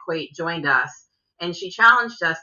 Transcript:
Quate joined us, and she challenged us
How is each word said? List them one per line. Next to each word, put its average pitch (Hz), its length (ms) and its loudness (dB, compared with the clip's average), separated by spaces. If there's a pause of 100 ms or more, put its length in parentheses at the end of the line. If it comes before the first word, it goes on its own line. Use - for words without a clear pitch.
Quate 160 300 -6
joined 165 320 -6
us, 131 240 2 (500)
and 175 140 -6
she 185 160 -10
challenged 233 540 4
us 160 180 -2